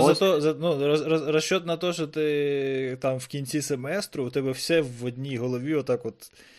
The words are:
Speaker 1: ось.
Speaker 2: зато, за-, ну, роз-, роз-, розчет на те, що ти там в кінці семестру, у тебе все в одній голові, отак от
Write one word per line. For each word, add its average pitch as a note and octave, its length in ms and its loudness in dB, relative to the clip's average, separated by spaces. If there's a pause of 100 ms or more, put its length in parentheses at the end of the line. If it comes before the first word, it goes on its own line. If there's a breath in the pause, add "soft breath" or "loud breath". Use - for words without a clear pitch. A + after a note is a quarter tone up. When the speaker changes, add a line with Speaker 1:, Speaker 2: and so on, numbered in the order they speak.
Speaker 1:
ось. D#3 140 6
Speaker 2:
зато, F#3 220 4
за-, D#3 200 2
ну, E3+ 120 2
роз-, D3 360 2
роз-, D#3 240 2
розчет E3+ 340 0
на E3 100 0
те, F3 160 -2
що E3 140 -4
ти C#3+ 960 0
там C3 180 0
в B2+ 80 -8
кінці C#3+ 360 -4
семестру, D3 640 -4
у B2 40 -6
тебе C3+ 200 0
все E3 300 2
в A#2+ 240 -6
одній B2+ 320 -6
голові, B2+ 380 -2
отак C3 320 0
от D3+ 80 -6 (440 soft breath)